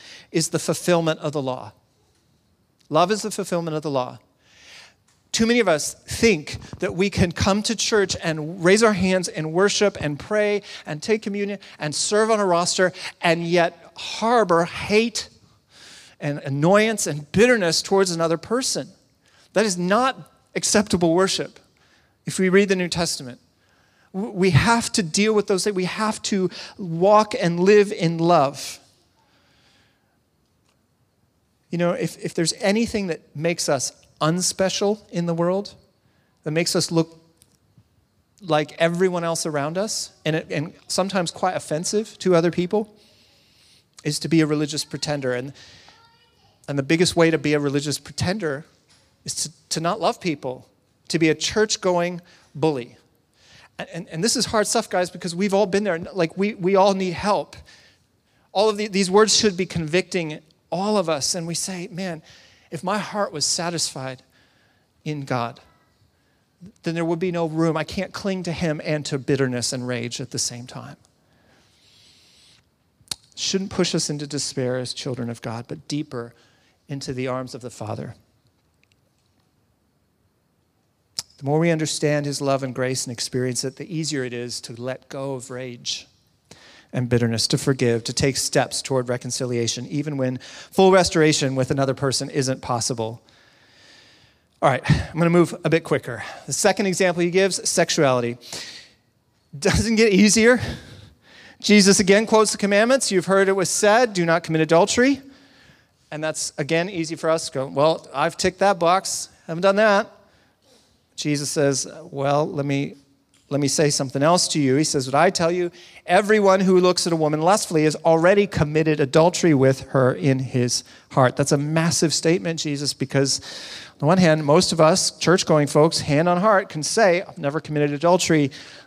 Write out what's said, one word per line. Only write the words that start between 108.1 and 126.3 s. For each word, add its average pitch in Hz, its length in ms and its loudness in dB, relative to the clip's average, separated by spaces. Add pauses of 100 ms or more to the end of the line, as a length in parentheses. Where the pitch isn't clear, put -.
I've 151 260 -2
ticked 185 220 -2
that 196 200 4
box. 180 500 0 (160)
Haven't 170 160 -6
done 196 140 4
that." 208 360 4 (1040)
Jesus 147 360 -4
says, 139 360 0 (140)
"Well, 143 480 -2
let 143 160 -4
me, 143 300 -4 (540)
let 143 120 -2
me 143 60 0
say 147 220 2
something 139 340 -2
else 175 260 4
to 165 100 -2
you." 135 160 4
He 156 80 2
says, 139 240 -2
"What 131 80 -4
I 165 140 6
tell 175 220 -2
you, 175 200 -4 (340)
everyone 196 560 4
who 185 180 6
looks 180 280 2
at 165 60 0
a - 20 0
woman 151 260 0
lustfully 175 420 2
has 151 140 2
already 175 500 4
committed 156 520 0
adultery 160 540 4
with 135 360 4
her 131 240 2
in 139 260 0
his 123 440 -2 (280)
heart." 127 240 4
That's 143 160 0
a 151 60 2
massive 156 560 0
statement, 165 460 0
Jesus, 147 340 -4
because 139 460 -2 (540)
on - 60 -20
the 139 60 -2
one 180 140 4
hand, 156 260 4
most 151 260 4
of 165 80 -4
us, 160 300 4
church-going 160 580 2
folks, 156 340 2
hand 151 280 0
on 175 100 2